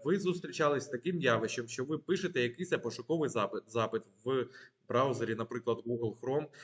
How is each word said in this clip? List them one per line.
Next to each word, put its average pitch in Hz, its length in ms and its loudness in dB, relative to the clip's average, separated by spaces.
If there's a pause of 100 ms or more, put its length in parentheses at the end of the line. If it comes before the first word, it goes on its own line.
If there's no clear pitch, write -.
ви 175 140 4
зустрічались 160 640 0
з - 40 -12
таким 170 320 -2
явищем, 117 480 2
що 127 160 -4
ви 151 140 -2
пишете 180 420 0
якийсь 123 300 -2
пошуковий 131 600 0
запит, 104 360 -2
запит 113 360 0 (220)
в 127 220 0 (420)
браузері, 117 460 2
наприклад, 113 520 -2
Google 117 340 -2
Chrome, 143 260 -2 (180)